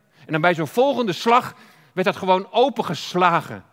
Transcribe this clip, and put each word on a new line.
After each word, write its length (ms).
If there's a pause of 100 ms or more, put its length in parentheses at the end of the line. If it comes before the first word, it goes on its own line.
(260)
En 60
dan 80
bij 140
zo'n 120
volgende 460
slag 420 (380)
werd 140
dat 100
gewoon 360
opengeslagen, 1200